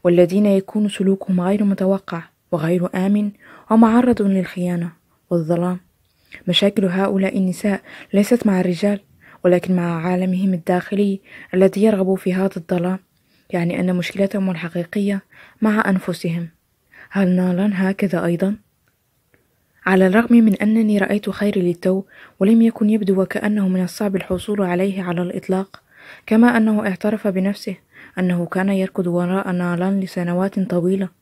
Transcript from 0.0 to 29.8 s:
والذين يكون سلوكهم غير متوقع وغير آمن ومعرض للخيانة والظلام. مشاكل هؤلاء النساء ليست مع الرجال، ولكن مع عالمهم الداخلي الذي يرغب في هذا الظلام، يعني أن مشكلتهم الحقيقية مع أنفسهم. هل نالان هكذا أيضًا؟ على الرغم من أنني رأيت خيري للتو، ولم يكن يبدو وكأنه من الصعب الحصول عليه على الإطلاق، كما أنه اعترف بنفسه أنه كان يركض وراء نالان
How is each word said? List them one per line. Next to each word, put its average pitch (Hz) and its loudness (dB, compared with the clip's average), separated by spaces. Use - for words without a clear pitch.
والذين 180 4
يكون 202 0
سلوكهم 190 0
غير 202 0
متوقع 190 -2
وغير 175 -2
آمن 208 0
ومعرض 226 4
للخيانة 180 -2
والظلام. 175 -2
مشاكل 202 2
هؤلاء 190 0
النساء 190 -2
ليست 208 2
مع 190 4
الرجال، 185 -2
ولكن 180 2
مع 170 -2
عالمهم 185 0
الداخلي 196 -2
الذي 190 4
يرغب 190 2
في 185 -4
هذا 190 -2
الظلام، 180 -4
يعني 170 -2
أن 180 0
مشكلتهم 196 -2
الحقيقية 180 -4
مع 208 0
أنفسهم. 170 -4
هل 196 2
نالان 180 2
هكذا 190 -2
أيضًا؟ 190 0
على 190 4
الرغم 233 4
من 220 6
أنني 214 0
رأيت 202 -2
خيري 202 -2
للتو، 185 0
ولم 226 6
يكن 226 2
يبدو 196 2
وكأنه 202 -2
من 185 0
الصعب 196 -4
الحصول 190 -4
عليه 185 -2
على 180 -4
الإطلاق، 185 -4
كما 233 4
أنه 214 0
اعترف 208 -4
بنفسه 190 -4
أنه 175 0
كان 190 -2
يركض 190 -2
وراء 180 -2
نالان 180 -2